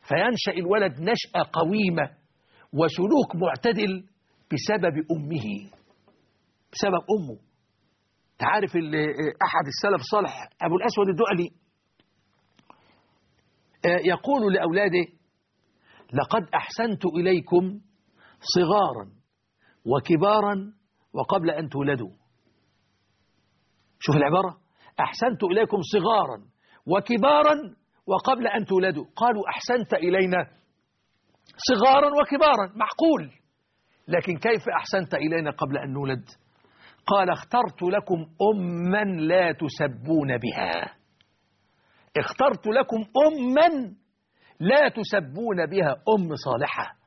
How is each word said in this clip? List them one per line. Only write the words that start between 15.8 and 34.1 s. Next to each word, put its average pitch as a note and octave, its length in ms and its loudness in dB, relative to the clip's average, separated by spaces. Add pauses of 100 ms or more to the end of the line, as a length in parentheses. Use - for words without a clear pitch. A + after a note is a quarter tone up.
"لقد F3 420 0
أحسنت G#3+ 500 -4
إليكم F3+ 720 0 (760)
صغارا D#3+ 560 0 (760)
وكبارا G3+ 880 2 (400)
وقبل E3 360 0
أن D3+ 200 -4
تولدوا". C#3 420 -2 (1900)
شوف D3 160 0
العبارة، D#3+ 420 0 (420)
"أحسنت A3+ 440 -2
إليكم G3+ 340 0 (160)
صغارا F#3 440 0 (480)
وكبارا B3 680 2 (520)
وقبل A#3 400 0
أن G#3 180 -2
تولدوا". F#3 400 0 (100)
قالوا: A3+ 340 0
"أحسنت - 440 -4
إلينا F3+ 540 0 (1120)
صغارا C4+ 500 4 (140)
وكبارا"، C#4 540 2
معقول، G#3+ 560 0 (760)
لكن E3 300 -2